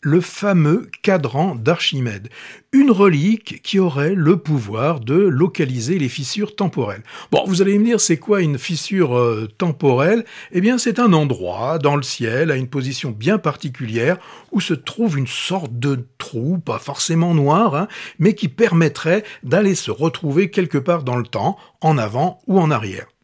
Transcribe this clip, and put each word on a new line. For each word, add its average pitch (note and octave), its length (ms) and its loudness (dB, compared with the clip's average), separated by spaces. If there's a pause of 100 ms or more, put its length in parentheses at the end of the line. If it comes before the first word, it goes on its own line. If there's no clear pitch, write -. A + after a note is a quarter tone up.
le D#3 200 2
fameux F3 640 0 (140)
cadran D#3 540 0
d'Archimède, A#2 720 -2 (420)
une C#4 200 6
relique G3 720 2
qui - 160 0
aurait D#3 340 0
le F3 240 4
pouvoir C3+ 640 -2
de A#2+ 160 -2
localiser D3+ 840 0
les C#3 120 0
fissures G3+ 460 -6
temporelles. G#2+ 460 -4 (300)
Bon, - 160 2
vous F#3+ 160 2
allez G3 160 2
me G#3 60 4
dire, A#3 140 2
c'est E3 180 2
quoi G3+ 260 0
une C#3+ 160 0
fissure, D#3+ 580 -2
euh, A2+ 400 0
temporelle ? E3 680 2 (280)
Eh F3 100 0
bien, A#3+ 160 2
c'est A#3 220 -2
un A#3+ 120 6
endroit B2+ 680 0
dans C#3+ 160 2
le C#3+ 80 0
ciel, B2+ 480 -2
à C#3 40 0
une C3 120 -4
position C3 420 -6
bien B2 300 0
particulière, C3 800 -2 (320)
où G#3 100 -2
se E3+ 140 -2
trouve F#3 420 -4
une C3+ 80 -2
sorte C3+ 540 -6
de C3 260 -2 (140)
trou, C#3+ 400 -4
pas A#2+ 180 -6
forcément E3 560 -2
noir, D#3 400 4
hein, E3+ 140 -2 (320)
mais G3 160 4
qui - 120 -4
permettrait E3+ 760 2 (180)
d'aller G3 320 2
se - 160 -6
retrouver D#3+ 600 0
quelque F3+ 260 -2
part E3 240 0
dans B2+ 160 -2
le A#2 80 -4
temps, - 320 -4 (240)
en D#3 160 2
avant A#2+ 480 -2
ou G3 140 2
en D#3+ 100 2
arrière G#2+ 380 -4 (160)